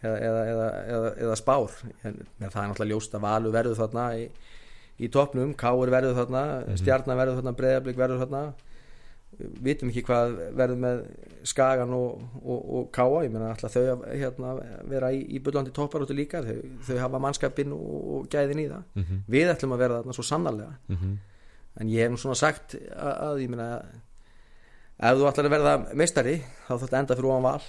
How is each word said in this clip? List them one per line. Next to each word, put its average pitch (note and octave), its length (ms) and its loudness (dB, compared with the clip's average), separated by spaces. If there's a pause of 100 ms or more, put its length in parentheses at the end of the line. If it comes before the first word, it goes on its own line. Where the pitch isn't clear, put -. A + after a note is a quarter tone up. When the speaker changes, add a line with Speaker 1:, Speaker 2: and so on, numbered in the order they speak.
Speaker 1:
eða, A2 160 0
eða, A2+ 280 0
eða, A2+ 200 0 (200)
eða, A2+ 300 0
eða A#2 200 0
spár. B2 360 2 (320)
En, G#2+ 160 -8 (200)
en G2 100 -6
það G#2 120 -4
er G2+ 60 -2
náttúrulega G#2 240 -2
ljóst A2 220 -4
að G#2 100 -2
Valur A2 300 2
verður A#2 260 2
þarna A#2 240 0 (120)
í, A#2 120 -6 (720)
í A#2 100 -2
toppnum, C#3 440 2
K B2 180 2
R B2+ 180 4
verður B2+ 240 4
þarna, B2 300 0 (160)
Speaker 2:
Mhm. G#2 180 -2
Speaker 1:
Stjarnan C3 400 4
verður B2+ 220 2
þarna, B2+ 160 -2
Breiðablik C3 420 2
verður B2+ 240 2
þarna. C#3 220 -4 (880)
Við - 300 -12
vitum B2+ 280 0
ekki A#2+ 160 -4
hvað A#2+ 300 4 (180)
verður B2+ 240 4
með B2 220 0 (420)
Skagan C3 500 2
og, B2 280 -2 (160)
og, B2 240 -4 (100)
og B2 220 -2
K B2 100 2
A. D3 220 6
Ég A#2 80 -2
meina, A2 180 -2
ætla A2 180 -6
þau B2 140 4
að, B2+ 300 2
hérna, B2+ 400 -4 (320)
vera C3 260 0
í, C3+ 160 -2
í C3 160 -6
bullandi C#3 320 0
toppbaráttu C#3+ 400 -2
líka? C#3+ 320 -2
Þau, A2 80 -4 (320)
þau B2+ 140 0
hafa C3 180 0
mannskapinn C#3 560 0
og, D#3 80 -8 (320)
og C3+ 160 -6
gæðin C#3+ 320 2
í C#3+ 80 -4
það. F3+ 140 -10 (100)
Speaker 2:
Mhm. F#2+ 320 -2
Speaker 1:
Við D3 240 6
ætlum C3+ 240 0
að B2 80 2
vera A#2+ 160 2
þarna B2 160 -6
svo A#2+ 80 -6
sannarlega. C#3 540 -2 (100)
Speaker 2:
Mhm. F#2+ 320 -2 (540)
Speaker 1:
En A2 180 -4
ég A2+ 160 4
hef A#2+ 80 0
nú A#2 80 -8
svona C3 160 -2
sagt - 400 0
að, - 400 -6
að, D3 240 -2
ég B2 80 -4
meina, A#2 180 -6 (1200)
ef B2 260 6
þú C#3 80 6
ætlar C#3+ 220 4
að C#3+ 80 6
verða D3 180 6 (240)
meistari, D3+ 380 4 (320)
þá - 80 -2
þarftu B2+ 180 -4
að C3 60 4
enda C3+ 180 2
fyrir C3 140 4
ofan B2+ 160 4
Val. C#3 200 0